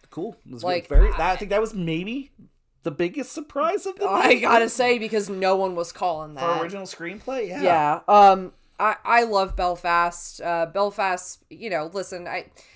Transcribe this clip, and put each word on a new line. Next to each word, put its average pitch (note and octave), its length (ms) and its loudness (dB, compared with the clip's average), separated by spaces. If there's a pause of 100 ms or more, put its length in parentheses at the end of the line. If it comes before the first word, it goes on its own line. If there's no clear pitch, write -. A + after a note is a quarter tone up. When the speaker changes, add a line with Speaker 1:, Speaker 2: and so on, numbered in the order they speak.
Speaker 1:
Cool. F#3+ 260 -10 (100)
It C3+ 80 -20
was A#2+ 100 -12
Speaker 2:
Like, F3 260 -2
Speaker 1:
good. C#3+ 80 2
Very, C#3 160 8
Speaker 2:
I E3+ 200 0
Speaker 1:
I - 40 -4
think G3+ 140 2
that G#3 100 4
was A3+ 120 -2
maybe F#3+ 580 -4 (520)
the E3 80 -4
biggest F3+ 400 -4
surprise D#4 540 -4
of F#4+ 120 -8
the G4+ 100 -2
Speaker 2:
I D#4 260 2
Speaker 1:
night. A3+ 80 2
Speaker 2:
gotta A#3 280 4
say, B3 300 2
because G#3+ 300 -4
no F#3+ 260 0
one F#3+ 200 -2
was E3+ 180 -6
calling D#3 420 -6
that. E3+ 220 -2
Speaker 1:
For E3 60 -4
original F#3+ 220 -10
screenplay? G#3 640 -10
Yeah. F#3 160 -10
Speaker 2:
Yeah. D#3+ 440 2
Um, G3 440 8 (280)
I, G#3+ 160 0 (100)
I A#3+ 180 4
love G3 320 0
Belfast. F3 840 -2
Uh, E3+ 240 -2
Belfast, G3 840 -4
you A3 200 -12
know, D#3+ 240 -4
listen, F3+ 340 -8
I, E3+ 200 -8 (280)